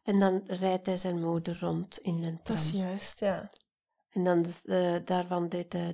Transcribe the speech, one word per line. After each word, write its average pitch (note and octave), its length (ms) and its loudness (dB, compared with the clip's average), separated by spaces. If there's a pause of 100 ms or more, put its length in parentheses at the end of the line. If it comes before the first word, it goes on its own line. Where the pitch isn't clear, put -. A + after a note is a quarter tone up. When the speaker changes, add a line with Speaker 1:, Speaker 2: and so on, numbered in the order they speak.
Speaker 1:
En G3+ 160 4
dan G3 280 6
rijdt F#3 400 0
hij F#3 100 -2
zijn F3+ 240 -2
moeder E3+ 400 -2
rond E3+ 380 -4
in F3 160 -2
een E3 280 -4
tram. A3+ 140 -2
Speaker 2:
Dat D#3 80 0
is D#3 60 2
juist, F#3+ 500 -4
ja. G3 300 -2 (640)
Speaker 1:
En F#3 120 0
dan, F3 200 4 (200)
eh, F3+ 300 2 (100)
daarvan F3+ 440 0
deed, F3 260 -6
eh, F3 80 -2 (120)